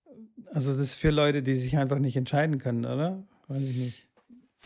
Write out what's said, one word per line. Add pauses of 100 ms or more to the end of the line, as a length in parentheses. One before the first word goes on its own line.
(520)
also
das
ist
für
Leute,
die
sich
einfach
nicht
entscheiden
können,
oder? (220)
Weiß
ich
nicht. (580)